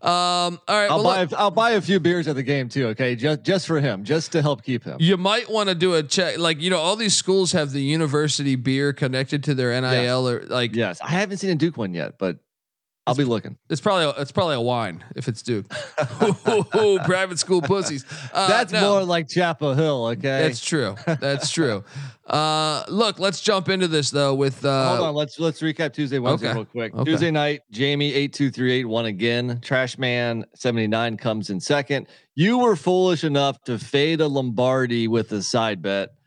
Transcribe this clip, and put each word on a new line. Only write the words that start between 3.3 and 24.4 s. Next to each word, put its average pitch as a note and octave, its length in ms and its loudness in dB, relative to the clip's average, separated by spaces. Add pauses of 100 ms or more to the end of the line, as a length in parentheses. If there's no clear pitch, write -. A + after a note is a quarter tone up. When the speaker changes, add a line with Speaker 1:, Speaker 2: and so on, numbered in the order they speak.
Speaker 2:
just F#3 240 0
for D#3+ 140 0
him, G#2+ 240 -2
just D#3 260 -2
to D#3+ 120 0
help C#3+ 200 0
keep B2 220 -4
him. D2+ 160 -10
Speaker 1:
You F3 160 4
might G3+ 340 -2
wanna G#3 240 0
do F3 200 2
a D#3 100 2
check. D3 340 -2
Like, E3 220 0
you F3 100 0
know, F3+ 80 2
all E3+ 160 2
these G#3+ 220 0
schools F#3+ 340 2
have D3 220 0
the C#3 100 -2
university D3 720 0
beer C3+ 380 0
connected C3+ 520 -2
to C#3+ 120 0
their B2 160 0
N B2+ 120 0
I B2+ 220 2
L B2+ 240 0
Speaker 2:
Yes. A#2+ 120 -4
Speaker 1:
or, - 40 -16
like, A#2+ 300 -2
Speaker 2:
Yes, G2+ 260 -2
I - 60 -8
haven't F#3 300 -2
seen F#3+ 120 -2
a E3+ 60 2
Duke D#3 200 0
one G2+ 180 -4
yet, D2+ 220 -6
but F#2 220 -2 (680)
I'll B2 100 2
be C#3+ 80 2
looking. A#2 320 -2 (120)
Speaker 1:
It's D#3+ 120 -4
probably F#3+ 240 2
a, C#3+ 180 -2
it's C3+ 80 -8
probably F3 240 0
a A#2+ 60 -2
wine A2+ 420 -2 (140)
if C3 100 -8
it's A#2 160 -6
Duke. G#2+ 260 -4
<laughs> - 600 -2 (720)
Private F#3 340 0
school F3+ 240 2
pussies. D#3 420 -2 (280)
Uh, F#3+ 160 2
Speaker 2:
That's G#3 240 2
Speaker 1:
no. G3+ 200 4
Speaker 2:
more G3 120 2
like E3+ 240 0
Chapel D#3+ 460 0
Hill. C#3+ 340 2
Okay, C3+ 340 -2
Speaker 1:
That's C#3+ 220 -2
true. A2 320 -2 (100)
That's C#3 440 -2
true. A#2 380 0
<laughs> - 60 -20 (360)
Uh, D#3 560 0
look, G3+ 320 0
let's F#3 220 0
jump F#3+ 280 0
into F#3 200 2
this D3+ 240 0
though. C#3 240 2
With, C3 280 0